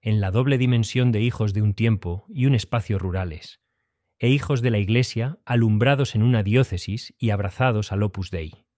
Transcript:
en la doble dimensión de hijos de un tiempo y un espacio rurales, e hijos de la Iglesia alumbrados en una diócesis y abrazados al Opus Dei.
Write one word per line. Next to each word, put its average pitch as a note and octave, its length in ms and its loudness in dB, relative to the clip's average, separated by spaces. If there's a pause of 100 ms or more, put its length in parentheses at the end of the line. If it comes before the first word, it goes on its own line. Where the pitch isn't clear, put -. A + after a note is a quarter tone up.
en G#2+ 200 0
la F#2+ 100 -2
doble B2+ 260 2
dimensión B2 540 2
de G#2+ 100 0
hijos A2 320 -2
de G#2+ 80 0
un G#2 120 2
tiempo G2+ 560 -2
y C3+ 160 -2
un C#3 100 4
espacio G#2+ 440 -2
rurales, F2+ 600 -8 (600)
e A#2+ 100 0
hijos C#3 320 0
de B2 100 0
la A2 60 2
Iglesia A#2 680 0
alumbrados A#2+ 720 2
en G#2+ 80 2
una A#2 200 2
diócesis G#2 760 -2
y A2+ 120 0
abrazados G#2 600 -2
al G2+ 120 -2
Opus G2 280 -6
Dei. D#2+ 340 -10 (120)